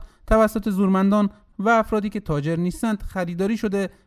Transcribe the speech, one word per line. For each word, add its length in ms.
توسط 420
زورمندان 600
و 100
افرادی 400
که 100
تاجر 360
نیستند 460
خریداری 560
شده 320